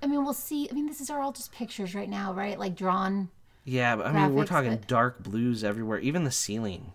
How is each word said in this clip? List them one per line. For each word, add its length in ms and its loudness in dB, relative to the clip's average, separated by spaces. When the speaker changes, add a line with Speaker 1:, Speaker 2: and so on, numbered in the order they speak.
Speaker 1:
I 60 -2
mean, 160 2
we'll 100 0
see. 360 -4
I 40 -8
mean, 140 -2
this 120 -8
is, 120 -8
are 100 -2
all 100 -2
just 200 -12
pictures 420 -8
right 160 -6
now, 240 -4
right? 240 -4
Like, 180 -4
drawn 540 0
Speaker 2:
Yeah, 320 2
but, 100 -2
I 60 0
mean, 200 6
we're 120 4
Speaker 1:
graphics, 20 0
Speaker 2:
talking 240 2
Speaker 1:
but 160 -2
Speaker 2:
dark 340 4
blues 420 0
everywhere. 360 0
Even 240 2
the 80 0
ceiling, 640 -4